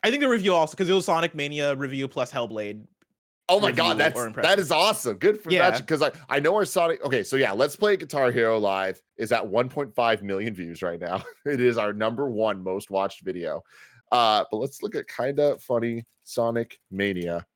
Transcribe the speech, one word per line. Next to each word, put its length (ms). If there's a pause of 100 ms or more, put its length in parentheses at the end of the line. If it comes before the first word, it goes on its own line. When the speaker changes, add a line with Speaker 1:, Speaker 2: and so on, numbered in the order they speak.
Speaker 1:
I 40
think 140
the 60
review 260
also, 200
'cause 140
it 40
was 120
Sonic 300
Mania 400
review 320
plus 240
Hellblade 500 (680)
Speaker 2:
Oh 100
my 80
Speaker 1:
review 160
Speaker 2:
God, 140
that's, 200
Speaker 1:
or 100
impression. 220
Speaker 2:
that 100
is 120
awesome. 460
Good 240
for 100
Speaker 1:
Yeah. 200
Speaker 2:
that, 140
'cause 160
I, 100 (180)
I 100
know 160
our 100
Sonic, 380
okay, 200
so 120
yeah, 160
Let's 240
Play 220
Guitar 340
Hero 260
Live 440 (160)
is 160
at 120
one 220
point 260
five 300
million 300
views 280
right 180
now. 240 (100)
<laughs> 120
It 140
is 180
our 140
number 380
one 340
most 260
watched 360
video. 360 (520)
Uh, 360
but 80
let's 240
look 140
at 140
Kinda 500
Funny 460 (180)
Sonic 560 (100)
Mania. 560 (100)